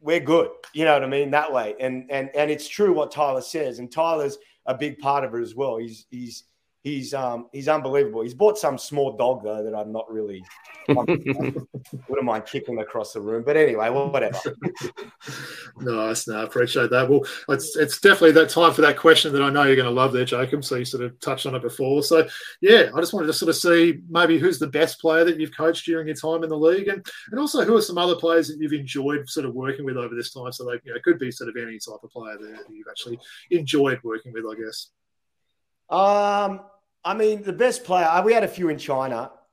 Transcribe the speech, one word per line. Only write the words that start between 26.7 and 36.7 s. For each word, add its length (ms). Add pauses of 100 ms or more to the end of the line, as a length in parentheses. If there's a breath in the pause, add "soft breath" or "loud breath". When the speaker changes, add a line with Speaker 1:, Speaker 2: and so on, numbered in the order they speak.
Speaker 3:
and, 180 (260 loud breath)
and 80
also 240
who 120
are 60
some 160
other 180
players 340
that 100
you've 140
enjoyed 560
sort 160
of 100
working 300
with 120
over 160
this 200
time. 180
So, 140
like, 180
you 80
know, 60
it 60
could 140
be 140
sort 180
of 80
any 220
type 240
of 80
player 260
that 320
you've 200
actually 300 (300 loud breath)
enjoyed 540
working 300
with, 120
I 160
guess. 280 (1000)
Speaker 1:
Um, 720 (420)